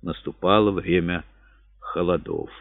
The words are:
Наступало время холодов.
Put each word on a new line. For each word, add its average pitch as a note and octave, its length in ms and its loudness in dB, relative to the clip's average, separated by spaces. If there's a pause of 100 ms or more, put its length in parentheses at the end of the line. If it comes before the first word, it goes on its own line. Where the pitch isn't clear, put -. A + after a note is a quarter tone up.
Наступало G2 680 2
время F2 500 0 (560)
холодов. F2 720 -4 (100)